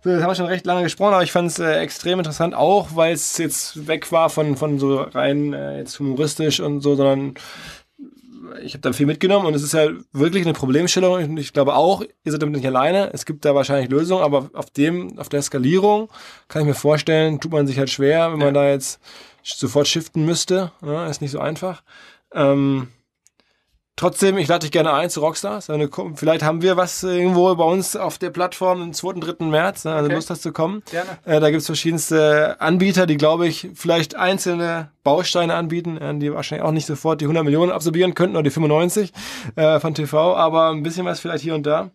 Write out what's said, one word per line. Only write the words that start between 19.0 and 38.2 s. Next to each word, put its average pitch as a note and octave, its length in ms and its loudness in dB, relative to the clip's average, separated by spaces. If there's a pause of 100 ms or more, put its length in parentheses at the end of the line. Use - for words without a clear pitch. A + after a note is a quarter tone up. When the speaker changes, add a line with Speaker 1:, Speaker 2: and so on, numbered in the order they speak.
Speaker 1:
sch-, - 140 -12
sofort C#3 300 0
shiften D#3+ 380 -2
müsste, E3+ 460 -2 (100)
ne? D#3+ 280 -6
Ist C#3+ 120 -8
nicht D3 100 -8
so D3 80 -8
einfach. D#3+ 420 -6 (520)
Ähm, C#3 540 2 (1080)
trotzdem, F#3+ 420 2
ich D3+ 80 0
lade E3+ 140 2
dich D3+ 100 -6
gerne D#3+ 220 2
ein D#3 180 0
zu - 80 -6
Rockstars. F#3 500 -4
Wenn D3+ 100 -2
du D3+ 80 0
komm-, E3 300 -10
vielleicht D3+ 260 2
haben D#3+ 200 0
wir F#3 140 4
was F3+ 260 -2
irgendwo F3+ 520 4
bei E3 80 2
uns F3+ 320 0
auf F#3 220 -6
der F3+ 140 -6
Plattform F3+ 500 0
am E3+ 120 -10
zweiten, F3+ 280 -6
dritten D#3+ 300 -4
März, E3+ 340 0
ne, D#3+ 60 -4
wenn D#3 80 -2
Speaker 2:
Okay. D3 100 2
Speaker 1:
du D3 60 0
Lust D#3 160 -6
hast D#3+ 120 -8
zu E3 80 -6
kommen. F3+ 380 -2
Speaker 2:
Gerne. F3+ 200 -6 (160)
Speaker 1:
Äh, D#3 140 2
da D3+ 120 4
gibt's D3+ 160 0
verschiedenste D#3 920 2
Anbieter, F#3 460 2
die, D3+ 120 2
glaube D#3+ 300 2
ich, E3 280 -6
vielleicht E3 400 -2
einzelne E3+ 760 -2 (140)
Bausteine E3+ 500 0
anbieten, E3+ 440 -4
äh, D3 200 -6
die D3 160 -4
wahrscheinlich D3+ 320 -6
auch D#3 60 0
nicht D#3 160 -2
sofort D#3 340 -2
die D3 60 -2
hundert D#3+ 160 2
Millionen D#3 280 2
absorbieren E3+ 440 0
könnten F#3 220 0